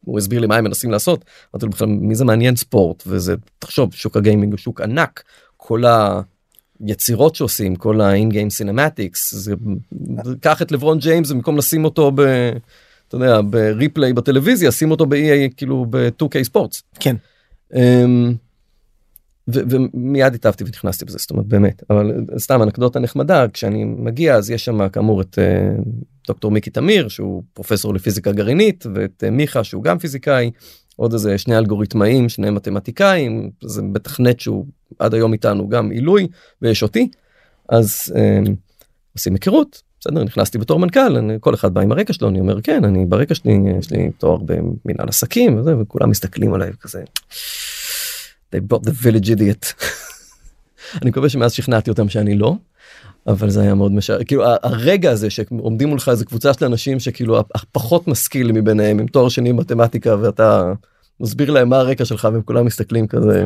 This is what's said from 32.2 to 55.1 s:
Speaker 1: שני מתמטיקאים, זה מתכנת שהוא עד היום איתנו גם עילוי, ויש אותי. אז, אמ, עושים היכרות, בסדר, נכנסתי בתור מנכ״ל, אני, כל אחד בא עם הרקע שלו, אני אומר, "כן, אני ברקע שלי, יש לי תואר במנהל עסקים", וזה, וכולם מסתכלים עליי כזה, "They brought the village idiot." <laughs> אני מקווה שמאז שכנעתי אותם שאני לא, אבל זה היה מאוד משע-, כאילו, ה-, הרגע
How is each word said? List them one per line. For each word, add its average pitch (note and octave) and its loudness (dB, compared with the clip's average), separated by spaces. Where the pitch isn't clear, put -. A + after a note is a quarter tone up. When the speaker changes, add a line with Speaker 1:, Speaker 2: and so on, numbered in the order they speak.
Speaker 1:
שני G#2 -4
מתמטיקאים, A2 -2
זה G#2 -10
מתכנת A2 0
שהוא G#2 -6
עד A2 0
היום A2+ 2
איתנו G2+ -2
גם A2 0
עילוי, E3 2
ויש A2 0
אותי. A3 0
אז, A#2 2
אמ, G#2 4
עושים - -4
היכרות, B3+ 0
בסדר, D3 -4
נכנסתי - -2
בתור D3+ 0
מנכ״ל, F#3 4
אני, A2 -2
כל - 2
אחד G2+ 0
בא G2 2
עם G2+ 2
הרקע F3 0
שלו, A2+ -2
אני F#2+ 0
אומר, G2 0
"כן, B3 2
אני F#2+ 2
ברקע G#2 0
שלי, G#2+ 2
יש - -8
לי E2+ -2
תואר - 2
במנהל - -4
עסקים", F3+ 0
וזה, D3 0
וכולם A2 0
מסתכלים G#2 -2
עליי F#2+ -2
כזה, - -14
"They F#2+ 0
brought G#2 -2
the A2+ -2
village A2 4
idiot." - -2
<laughs> - -16
אני B2+ 2
מקווה C3+ 2
שמאז A#2+ 2
שכנעתי A#2+ 0
אותם G#2 0
שאני G#2 0
לא, G#2+ 2
אבל G#2 2
זה G#2 2
היה G2+ 2
מאוד G2 2
משע-, G2+ -2
כאילו, C3 0
ה-, A#2 4
הרגע C#3 2